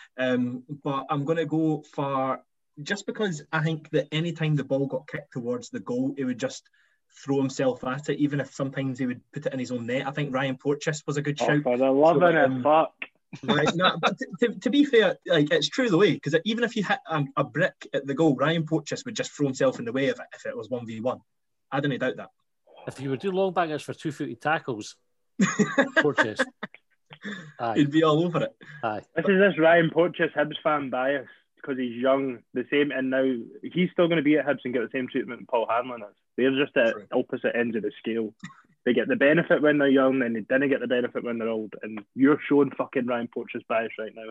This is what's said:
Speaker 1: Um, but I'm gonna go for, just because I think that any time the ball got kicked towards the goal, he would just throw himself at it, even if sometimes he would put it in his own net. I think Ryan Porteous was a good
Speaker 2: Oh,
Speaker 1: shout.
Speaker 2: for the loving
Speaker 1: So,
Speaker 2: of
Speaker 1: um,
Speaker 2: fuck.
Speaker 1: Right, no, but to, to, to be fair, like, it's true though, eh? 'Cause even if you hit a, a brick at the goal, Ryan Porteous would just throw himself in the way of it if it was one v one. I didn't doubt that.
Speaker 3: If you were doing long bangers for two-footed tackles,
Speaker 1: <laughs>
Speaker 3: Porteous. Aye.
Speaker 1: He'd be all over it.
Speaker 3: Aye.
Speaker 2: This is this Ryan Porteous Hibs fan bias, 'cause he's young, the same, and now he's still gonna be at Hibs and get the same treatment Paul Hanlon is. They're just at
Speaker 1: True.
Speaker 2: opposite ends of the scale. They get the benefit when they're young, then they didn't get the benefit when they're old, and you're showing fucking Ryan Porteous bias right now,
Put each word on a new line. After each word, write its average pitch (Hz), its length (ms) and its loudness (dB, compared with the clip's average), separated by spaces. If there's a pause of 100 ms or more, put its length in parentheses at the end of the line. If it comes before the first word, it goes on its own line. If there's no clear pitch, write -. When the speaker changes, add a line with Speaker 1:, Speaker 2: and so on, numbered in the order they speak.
(180)
Speaker 1:
Um, 123 440 -2 (220)
but 135 260 -4
I'm 143 140 -2
gonna 160 220 0
go 156 360 0 (120)
for, 135 460 -2 (420)
just 196 240 -6
because 196 360 -4 (100)
I 156 100 0
think 160 280 -2
that 165 220 0
any 165 200 -2
time 151 240 0
the 135 80 -2
ball 135 220 0
got 131 220 -6
kicked - 240 -12
towards 120 380 -6
the 120 100 -8
goal, 127 360 -4
he 135 80 -4
would 123 160 -4
just - 280 -8 (560)
throw 139 160 0
himself 131 440 0
at 135 260 -4
it, - 80 -2
even 143 220 0
if - 140 -6
sometimes 135 440 -4
he 135 80 -2
would 120 160 -6 (100)
put 151 140 -6
it 143 60 -2
in 135 60 -6
his 123 140 -6
own 117 140 -6
net. 131 200 -4
I 135 40 -6
think 143 240 -4
Ryan 135 240 -2
Porteous 147 480 -2
was 147 100 -4
a 143 60 0
good 143 180 -4
Speaker 2:
Oh, 127 60 0
Speaker 1:
shout. 151 160 4
Speaker 2:
for 123 160 2
the 135 120 4
loving 151 300 6
Speaker 1:
So, 175 80 8 (160)
Speaker 2:
of 131 80 4
Speaker 1:
um, 127 100 -2
Speaker 2:
fuck. 151 300 4 (500)
Speaker 1:
Right, 147 320 2
no, 175 260 2
but - 180 0
to, - 80 -8 (140)
to, 233 200 0
to 247 100 -2
be 285 140 6
fair, 220 320 4 (100)
like, 151 240 4
it's 151 180 2
true 254 220 0
though, 170 120 4
eh? 180 200 4
'Cause 147 120 0 (100)
even 226 200 -2
if 226 120 -2
you 196 80 0
hit 202 140 0 (120)
a, 147 140 0 (120)
a 147 80 2
brick 151 480 -4
at 135 140 -4
the 139 80 -4
goal, 156 220 4
Ryan 156 300 0
Porteous - 380 -4
would 113 120 -10
just - 160 -6
throw 143 140 0
himself 127 320 0
in 127 60 -8
the 113 80 -6
way 135 160 0
of 120 120 -2
it - 140 -16
if - 120 -14
it 110 100 -8
was 110 140 -10
one 120 160 -6
v 110 140 -10
one. 120 180 -4 (540)
I 139 80 -2
didn't 139 200 -2
doubt 127 160 -2
that. 98 140 -14 (560)
Speaker 3:
If 123 140 -12
you 135 100 -6
were 135 60 -2
doing 190 180 -4
long 190 180 0
bangers 160 300 -2
for 127 120 -10
two-footed 143 460 -8
tackles, 143 560 -4 (420)
Speaker 1:
<laughs> 202 60 2 (520)
Speaker 3:
Porteous. 147 440 2 (1160)
Aye. 113 180 -4
Speaker 1:
He'd 147 140 4
be 160 140 4
all 156 200 4
over 160 200 0
it. - 120 -6 (260)
Speaker 3:
Aye. 107 180 -2 (160)
Speaker 2:
This 170 120 0
is 190 120 6
this 180 180 4
Ryan 165 320 6
Porteous 165 460 0
Hibs 151 260 -2
fan 147 280 0
bias, 127 360 -2 (360)
'cause 139 160 -6
he's 120 220 -6
young, 131 380 0 (160)
the 123 160 -2
same, 143 220 2
and 131 180 -2
now 135 140 2 (380)
he's 170 300 0
still 175 160 4
gonna 165 140 2
be 151 160 4
at 139 80 -2
Hibs 139 180 0
and 127 80 -6
get 120 100 0
the 92 140 -6
same 127 120 -4
treatment 117 400 -6
Paul 113 200 0
Hanlon 120 340 -4
is. 101 140 -16 (200)
They're 127 140 2 (140)
just - 120 -6
at 117 160 4
Speaker 1:
True. 104 200 -12
Speaker 2:
opposite 123 440 -2
ends 117 200 0
of 104 60 -4
the 104 160 -4
scale. 113 360 -4 (500)
They 123 80 2
get - 160 0
the 131 80 0
benefit 156 460 4
when 147 160 4
they're 139 100 4
young, 135 320 4
then 117 140 -2
they 110 80 -6
didn't 131 260 0
get 131 100 2
the 120 80 -6
benefit 123 380 -2
when 120 140 -6
they're 113 100 -4
old, 110 340 -6
and 110 220 -12 (100)
you're 139 240 4 (100)
showing 143 220 4
fucking 123 360 -4
Ryan 120 220 -2
Porteous 117 400 -10
bias 113 300 0
right 107 160 -8
now, 110 160 -16